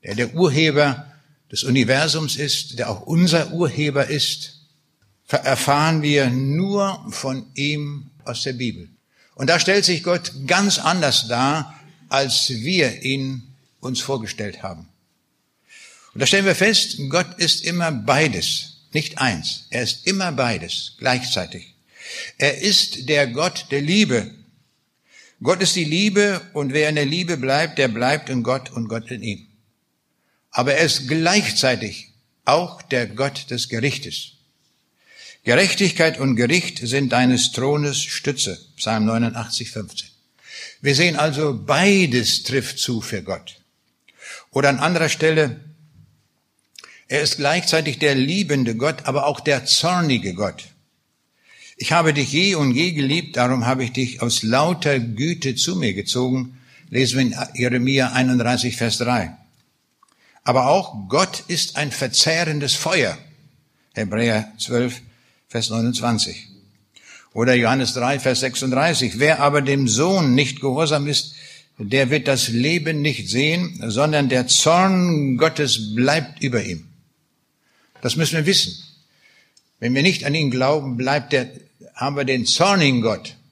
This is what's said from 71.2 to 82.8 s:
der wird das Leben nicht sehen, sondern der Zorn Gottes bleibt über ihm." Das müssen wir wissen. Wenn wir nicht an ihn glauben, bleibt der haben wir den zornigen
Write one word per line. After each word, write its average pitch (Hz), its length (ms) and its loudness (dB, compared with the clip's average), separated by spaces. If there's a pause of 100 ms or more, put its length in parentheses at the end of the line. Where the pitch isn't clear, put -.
der 127 320 2
wird 143 160 0
das 135 220 0
Leben 151 520 0
nicht 120 260 -2
sehen, 156 600 0
sondern 143 420 2
der 127 160 2
Zorn 170 920 4
Gottes 120 580 0
bleibt 139 480 0
über 120 200 0
ihm." 87 260 -10 (1120)
Das 123 160 -2
müssen 160 200 0
wir 156 80 0
wissen. - 380 0 (960)
Wenn 120 160 0
wir 139 80 2
nicht 185 220 2
an 143 100 0
ihn 147 160 0
glauben, 131 440 0
bleibt 135 380 -2
der 127 160 0 (440)
haben 143 220 -4
wir 139 100 -2
den 127 200 0
zornigen 160 560 4